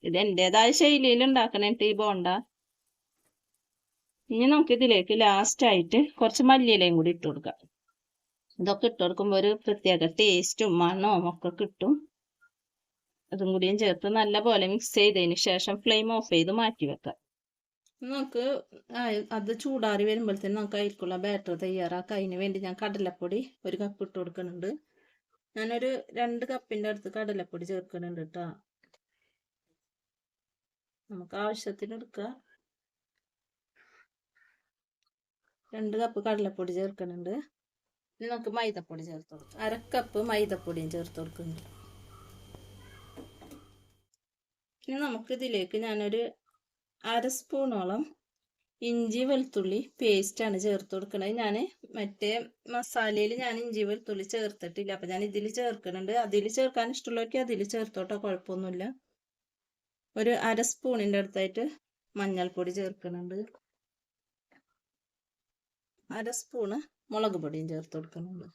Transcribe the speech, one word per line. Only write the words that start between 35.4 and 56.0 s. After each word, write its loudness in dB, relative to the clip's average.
രണ്ട് -4
കപ്പ് -2
കടലപ്പൊടി -2
ചേർക്കുന്നുണ്ട്. -6
ഇനി -10
നമുക്ക് -6
മൈദപ്പൊടി -6
ചേർത്ത് -16
കൊടുക്കാം. -20
അര -4
കപ്പ് -4
മൈദപ്പൊടിയും -4
ചേർത്ത് -10
കൊടുക്കുന്നുണ്ട്. -12
ഇനി -6
നമുക്ക് -4
ഇതിലേക്ക് -4
ഞാനൊരു -2
അര -2
സ്പൂണോളം -4
ഇഞ്ചി -2
വെളുത്തുള്ളി -2
പേസ്റ്റാണ് 0
ചേർത്ത് -2
കൊടുക്കണത്. -6
ഞാൻ -2
മറ്റേ -6
മസാലയിൽ -2
ഞാൻ -4
ഇഞ്ചി -4
വെളുത്തുള്ളി -4
ചേർത്തിട്ടില്ല. -6
അപ്പൊ -8
ഞാൻ -4
ഇതിൽ -4
ചേർക്കുന്നുണ്ട്. -4